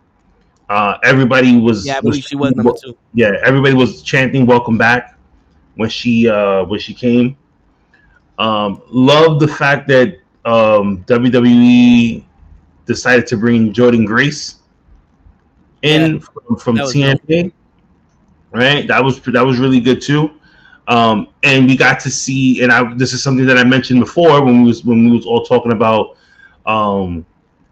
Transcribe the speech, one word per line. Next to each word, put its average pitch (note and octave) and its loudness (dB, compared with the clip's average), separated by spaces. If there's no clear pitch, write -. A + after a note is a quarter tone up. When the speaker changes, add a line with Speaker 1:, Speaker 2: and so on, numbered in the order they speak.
Speaker 1:
Uh, G2+ -2
everybody B2+ 2
was, A2 0
Speaker 2:
Yeah, C#3 -6
I - -4
Speaker 1:
was C3+ -8
Speaker 2:
believe C3 -4
she C#3+ -12
was C#3 -4
number A#2+ 0
two. B2 -20
Speaker 1:
Yeah, A2 0
everybody C3+ 2
was B2 0
chanting C3 -2
"Welcome A#2+ -2
back" A#2 -2
when A2+ -6
she, A#2 -2
uh, G2+ 0
when G#2 -6
she G#2 -14
came. B2 -2
Um, G#2 -4
love C#3+ 2
the D3+ 2
fact C#3+ -4
that, B2+ 2
um, G#2+ 0
W A#2+ 0
W A#2+ 4
E A#2+ 4
decided B2 -2
to B2 -4
bring A2+ 0
Jordynne A#2 2
Grace C3 -4
in D#3 0
Speaker 2:
Yeah. D3+ -10
Speaker 1:
from, - -10
from A#2+ -4
Speaker 2:
That C#3 -4
was C3 -6
Speaker 1:
T C#3+ 0
N C#3 0
A. E3+ 0
Speaker 2:
dope. F#3 -10
Speaker 1:
Right, B2 -2
that A2 0
was, C3 -2
that B2 -2
was C3 0
really C3 0
good A#2+ 0
too. D3+ -2
Um, A2+ 0
and C3+ 2
we C3 2
got C3+ 0
to C3 -8
see, C3 -2
and B2 2
I, A#2+ 0
this B2 -4
is A#2+ -8
something C3 -2
that B2+ 4
I B2 4
mentioned B2+ 2
before C#3+ 2
when B2 4
we A#2+ 4
was, A2+ -2
when A#2 2
we A#2+ 4
was A2+ -4
all A2+ -2
talking A#2 -2
about, A2 -2
um, G2 -4